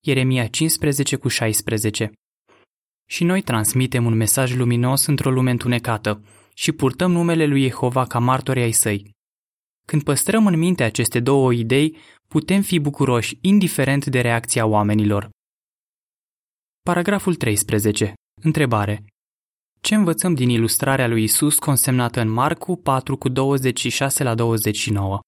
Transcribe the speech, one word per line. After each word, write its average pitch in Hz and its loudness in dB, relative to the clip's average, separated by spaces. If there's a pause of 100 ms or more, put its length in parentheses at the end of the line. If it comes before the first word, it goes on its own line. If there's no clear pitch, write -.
Ieremia 131 0
cincisprezece 143 -2
cu - -4
șaisprezece. 110 -2 (960)
Și - -4
noi 185 2
transmitem 123 0
un 117 2
mesaj 123 0
luminos 123 0
într-o 139 0
lume 127 2
întunecată 117 -4 (300)
și - -2
purtăm 147 0
numele 170 2
lui 139 2
Jehova 127 0
ca - -4
martori 127 0
ai 117 0
săi. 104 -2 (760)
Când 147 -2
păstrăm 208 2
în 170 2
minte 170 2
aceste 117 -2
două 131 2
idei, 127 0 (320)
putem 190 0
fi 180 0
bucuroși, 139 0
indiferent 143 2
de 127 0
reacția 117 0
oamenilor. 104 0 (1500)
Paragraful 175 0
treisprezece. 107 0 (300)
Întrebare. 107 0 (760)
Ce - 0
învățăm 175 2
din 127 0
ilustrarea 123 0
lui 113 0
Isus 147 0
consemnată 127 0
în 110 0
Marcu 151 -2
patru 135 -2
cu - -4
douăzeci 135 0
și 127 -2
șase 139 -2
la 120 0
douăzeci 113 0
și - -4
nouă? 98 -2